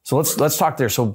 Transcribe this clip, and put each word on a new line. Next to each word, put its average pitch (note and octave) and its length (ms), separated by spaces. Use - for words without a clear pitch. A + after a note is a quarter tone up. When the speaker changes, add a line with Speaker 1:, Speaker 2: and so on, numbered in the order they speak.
Speaker 1:
So - 140
let's, D#3 160
Speaker 2:
Right. - 80
Speaker 1:
let's D3+ 160
talk E3 180
there. B2 140
So A2 260